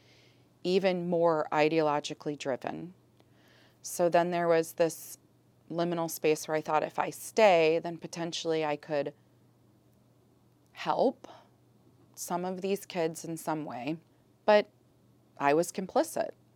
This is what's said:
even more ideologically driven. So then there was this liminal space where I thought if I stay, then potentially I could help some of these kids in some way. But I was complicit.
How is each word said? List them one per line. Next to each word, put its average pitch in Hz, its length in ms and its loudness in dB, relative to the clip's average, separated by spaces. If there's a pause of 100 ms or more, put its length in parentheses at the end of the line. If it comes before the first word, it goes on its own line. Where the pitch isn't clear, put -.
(640)
even 180 460 0
more 165 420 2
ideologically 151 880 0
driven. 156 560 -8 (880)
So - 260 0
then 175 220 4
there 170 180 0
was 165 240 2
this - 460 -4 (520)
liminal 170 400 -2
space - 380 0
where 156 80 -2
I 156 60 -2
thought 156 200 0
if - 160 -6
I 185 120 -4
stay, 170 720 4
then 170 160 -10
potentially 165 640 -4
I 151 120 -2
could 147 360 -6 (1600)
help - 560 2 (840)
some 180 320 -6
of 185 160 -6
these 196 240 -4
kids 165 400 -4
in 165 100 -6
some 156 300 -4
way. 147 320 -8 (480)
But 214 240 6 (680)
I 143 140 4
was 165 180 2
complicit. - 600 -4 (260)